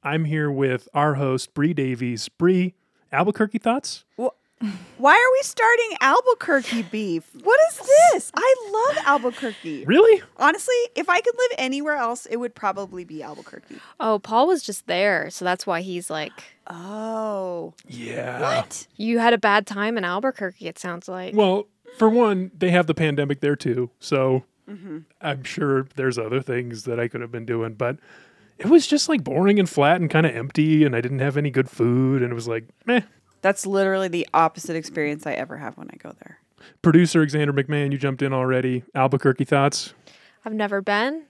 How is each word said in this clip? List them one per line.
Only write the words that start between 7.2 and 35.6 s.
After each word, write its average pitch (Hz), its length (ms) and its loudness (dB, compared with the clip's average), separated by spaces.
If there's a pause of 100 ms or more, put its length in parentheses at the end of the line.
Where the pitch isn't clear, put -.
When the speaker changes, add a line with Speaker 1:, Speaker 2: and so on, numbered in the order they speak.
Speaker 2:
What 480 180 6 (100)
is - 80 -12 (340)
this? - 240 -2
I 508 200 4 (400)
love - 100 -4
Albuquerque. 240 800 -2
Speaker 1:
Really? 381 360 6 (140)
Speaker 2:
Honestly, 349 400 0 (200)
if - 140 -4
I 359 120 2
could 480 160 0
live 480 200 2
anywhere 285 380 -4
else, 247 300 -4
it 226 100 -8
would 240 180 -6
probably 190 520 -8
be 156 180 -14
Albuquerque. - 540 -18 (240)
Speaker 3:
Oh, 220 180 2
Paul 226 280 2
was 349 140 2
just - 260 -10
there, 175 420 0
so - 160 -10
that's 180 200 -2
why 175 160 -2
he's 180 280 -10
like, 156 240 -8 (360)
Speaker 2:
Oh. 190 1040 -8 (140)
Speaker 1:
Yeah. 120 540 -10
Speaker 2:
What? - 460 -4 (100)
Speaker 3:
"You 233 220 -2
had 233 140 4
a 233 40 2
bad 202 280 2
time 214 320 -6
in 196 60 -4
Albuquerque," 190 640 -6
it 165 100 -14
sounds 175 300 -10
like. 185 260 -12
Speaker 1:
Well, 208 360 0 (280)
for 220 120 4
one, 208 460 2
they 175 160 0
have 175 160 4
the 151 60 0
pandemic 143 460 -2
there 143 160 0
too, 123 340 -4 (100)
so 131 440 0 (260)
Speaker 2:
Mm-hmm. 185 280 -14 (240)
Speaker 1:
I'm 139 240 -8
sure 135 500 -2
there's 131 240 -2
other 117 220 -4
things 120 420 -6
that 117 160 -4
I 120 80 -2
could 120 140 -8
have 117 100 -12
been 117 140 -10
doing, 113 300 -4
but 123 200 -4 (640)
it - 80 -10
was 285 200 6
just, 294 220 0
like, 269 160 0
boring 190 360 2
and 180 100 2
flat 156 320 4
and 160 80 0
kinda 160 260 4
empty, 151 480 2
and 139 100 2
I 117 60 0
didn't 127 200 -4
have 139 180 0
any 147 120 -2
good 131 200 -2
food, 127 520 2
and 120 120 -2
it - 20 -6
was 117 140 -8
like, 117 160 -4 (200)
meh. 240 160 2 (400)
Speaker 2:
That's 196 240 0
literally 190 440 0
the 170 240 -4
opposite 165 420 0
experience 147 500 -6
I 147 100 -6
ever - 220 -8
have 147 200 -12